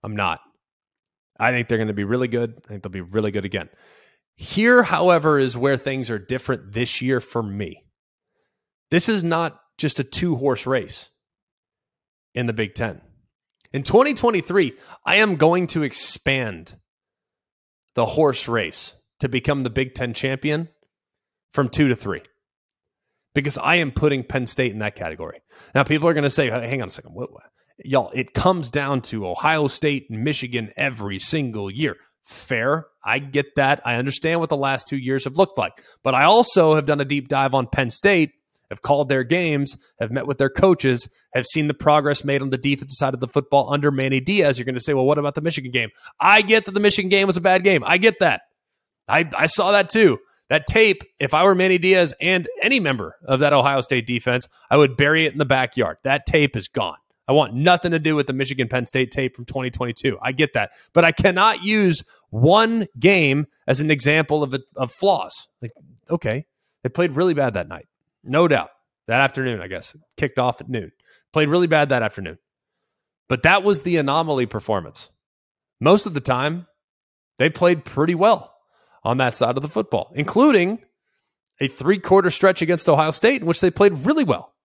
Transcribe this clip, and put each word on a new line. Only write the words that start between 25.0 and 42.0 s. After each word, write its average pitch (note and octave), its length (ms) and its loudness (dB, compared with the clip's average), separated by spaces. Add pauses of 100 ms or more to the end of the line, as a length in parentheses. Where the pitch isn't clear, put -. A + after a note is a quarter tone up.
Now, C#3 80 2
people D3+ 260 2
are E3 60 2
gonna C#3+ 160 0
say, C3+ 180 0
"Hey, A#2 180 -6
hang B2+ 140 -6
on G2+ 80 -8
a - 20 -12
second. - 220 -14
What, G2 200 -14
what?" - 120 -20 (400)
Y'all, C3 300 0
it - 200 -6
comes F3 360 0
down C#3 320 -4
to G#2+ 240 -8
Ohio D3+ 400 0
State C#3+ 420 -4
and A2 160 -6
Michigan A#2+ 520 -4
every G#2+ 420 -6
single A2 520 -6
year. A#2 260 -6 (280)
Fair. C3+ 600 -4 (180)
I A2+ 140 -2
get C#3 380 -4
that. C#3 280 2
I A#2+ 120 -2
understand D#3+ 440 -2
what D#3+ 100 -4
the D3+ 60 -2
last C#3 300 -4
two C#3 120 -6
years C3 260 -4
have C3+ 120 -8
looked F3+ 220 0
like. F2+ 140 -4 (320)
But C3 100 0
I C3+ 100 4
also F3+ 500 6
have D3 120 0
done C#3+ 140 0
a C#3+ 40 0
deep C3+ 240 -4
dive C3+ 260 0
on C3+ 120 2
Penn B2+ 240 -2
State, F3+ 400 2 (380)
have - 140 -16
called C#3+ 260 0
their C3 160 0
games, D3 520 -2 (220)
have A2+ 140 -4
met C3 140 -4
with C#3 120 -6
their C#3 120 2
coaches, C#3 580 2 (240)
have B2+ 140 -2
seen D3+ 200 0
the D3 80 -2
progress D3 480 2